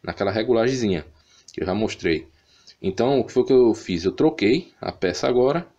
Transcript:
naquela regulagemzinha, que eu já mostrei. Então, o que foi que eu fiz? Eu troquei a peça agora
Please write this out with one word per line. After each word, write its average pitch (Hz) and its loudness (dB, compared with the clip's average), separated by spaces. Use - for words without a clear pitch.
naquela 98 -4
regulagemzinha, 113 0
que - -8
eu - -4
já 90 -2
mostrei. 90 -2
Então, 120 0
o 110 0
que - -8
foi 127 2
que 135 2
eu 120 6
fiz? 90 -6
Eu 92 2
troquei 156 0
a - -6
peça - -4
agora 131 0